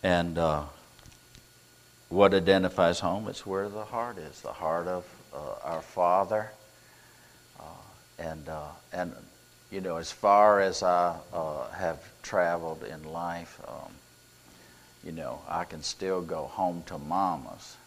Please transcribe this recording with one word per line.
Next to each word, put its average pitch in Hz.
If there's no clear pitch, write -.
And, 87
uh, 78
what 98
identifies 92
home? 101
It's -
where 98
the 104
heart 117
is, 76
the -
heart 85
of, 90
uh, 69
our 80
Father. 95
Uh, -
and, 80
uh, 76
and, 87
you 95
know, 87
as 82
far 104
as 95
I, 87
uh, 76
have 82
traveled 85
in 78
life, 85
um, -
you 82
know, 73
I -
can 78
still 92
go 82
home 87
to 82
Mama's. 80